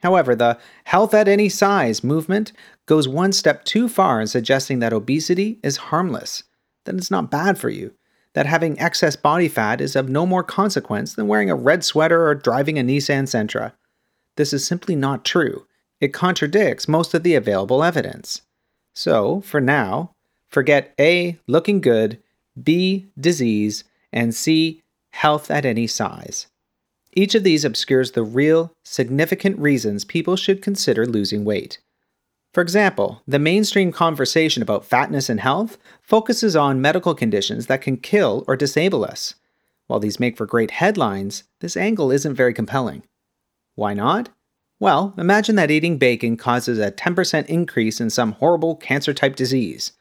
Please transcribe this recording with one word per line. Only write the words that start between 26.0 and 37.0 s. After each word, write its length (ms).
Each 160
of 100
these 200
obscures 460
the 120
real, 520
significant 720
reasons 460
people 320
should 240
consider 460
losing 400
weight. 320
For 80
example, 640
the 120
mainstream 520
conversation 720
about 220
fatness 460
and 100
health 380
focuses 520
on 280
medical 320